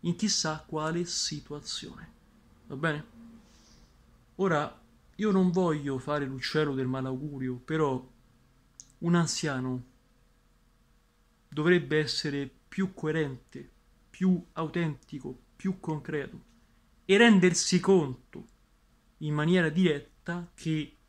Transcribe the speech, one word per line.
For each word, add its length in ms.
in 160
chissà 500
quale 380
situazione. 1080
Va 80
bene? 300
Ora, 460
io 140
non 200
voglio 480
fare 260
l'uccello 500
del 120
malaugurio, 720
però 540
un 140
anziano 720
dovrebbe 520
essere 520
più 280
coerente, 760
più 340
autentico, 840
più 260
concreto 640
e 140
rendersi 600
conto 680
in 160
maniera 340
diretta 840
che 420